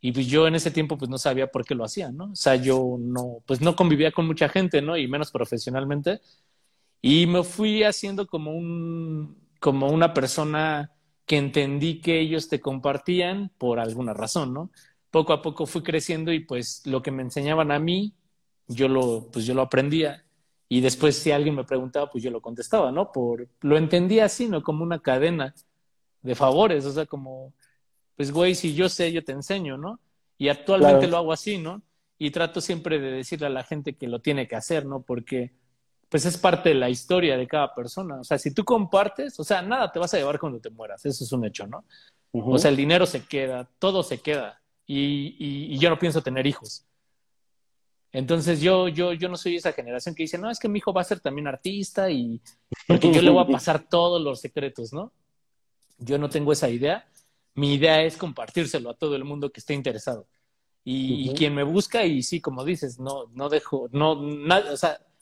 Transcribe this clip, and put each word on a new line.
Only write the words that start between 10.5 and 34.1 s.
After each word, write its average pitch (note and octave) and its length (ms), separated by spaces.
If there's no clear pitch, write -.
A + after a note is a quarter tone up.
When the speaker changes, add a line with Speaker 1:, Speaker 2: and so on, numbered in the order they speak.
Speaker 1:
que D3+ 120
entendí C#3 640
que E3 180
ellos D#3+ 280
te D3 120
compartían F3 1000
por A#2+ 220
alguna A2+ 340
razón, B2 380
¿no? D#3 180
Poco D#3+ 220
a D3 100
poco D#3 240
fui D#3+ 160
creciendo D#3+ 500
y, D#3+ 80
pues, B2 460
lo C3 160
que D3 80
me C3 120
enseñaban D3 500
a C#3+ 60
mí, F3+ 360
yo B2+ 220
lo, B2 420
pues, A2+ 160
yo B2+ 80
lo C3 80
aprendía. C#3+ 640
Y B2 120
después, C#3 360
si D#3 140
alguien D3 240
me C3 100
preguntaba, C3 460
pues, A#2+ 140
yo B2+ 60
lo A#2 120
contestaba, B2 480
¿no? D#3+ 220
Por, A#2+ 360
lo D3 180
entendía F3+ 460
así, A#3 240
¿no? E3+ 140
Como D#3 200
una E3+ 180
cadena C#3+ 540
de B2+ 120
favores, C#3+ 520
o C#3 60
sea, D3+ 140
como, C3+ 480
pues, C#3+ 160
güey, F3 220
si E3+ 200
yo F3+ 140
sé, E3+ 240
yo E3 120
te - 80
enseño, C#3 460
¿no? F#3+ 220
Y C#3 100
actualmente C#3+ 580
Speaker 2:
Claro. E3+ 60
Speaker 1:
lo E3+ 60
hago D#3+ 140
así, G3+ 260
¿no? F3 240
Y D3 140
trato E3+ 280
siempre E3 380
de C3+ 140
decirle C#3+ 340
a C#3 40
la C3 140
gente D3 320
que B2+ 120
lo A#2 120